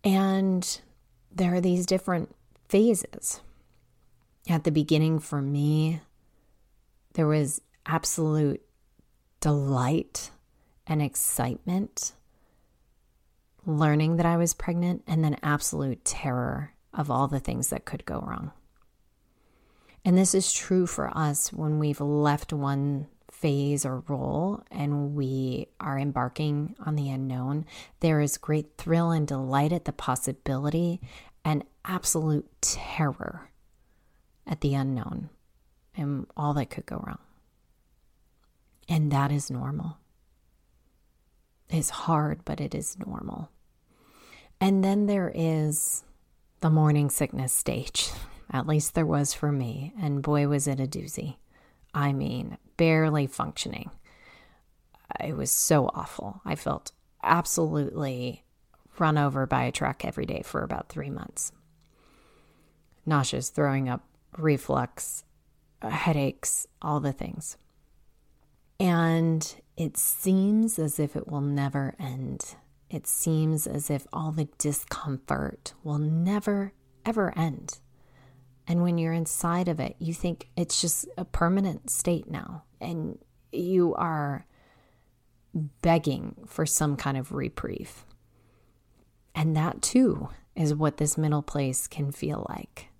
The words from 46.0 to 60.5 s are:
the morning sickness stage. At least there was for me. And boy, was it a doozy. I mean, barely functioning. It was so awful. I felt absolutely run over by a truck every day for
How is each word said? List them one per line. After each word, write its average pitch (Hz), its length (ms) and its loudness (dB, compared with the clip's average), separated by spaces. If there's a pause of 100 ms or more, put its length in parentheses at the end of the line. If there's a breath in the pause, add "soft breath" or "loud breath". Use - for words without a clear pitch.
the 165 100 4
morning 151 380 6
sickness 131 440 -2
stage. - 560 -2 (420 loud breath)
At 131 160 -2
least 151 280 0
there 165 100 4
was 143 280 2
for 147 180 -2
me. 139 500 -4
And 143 220 -2
boy, 147 240 2
was 143 200 0
it 135 120 -2
a 135 80 -2
doozy. - 500 -8 (560 soft breath)
I 143 180 2
mean, 135 460 -4 (180)
barely 160 520 4
functioning. - 640 -6 (1300 loud breath)
It 147 140 -4
was 135 140 -2
so - 420 4
awful. - 500 -10
I - 120 -4
felt - 360 -6 (320)
absolutely 147 1200 -2 (540)
run 156 200 4
over 139 280 2
by 127 180 0
a 127 80 -2
truck - 320 -4
every - 220 -6
day - 180 -6
for - 200 -4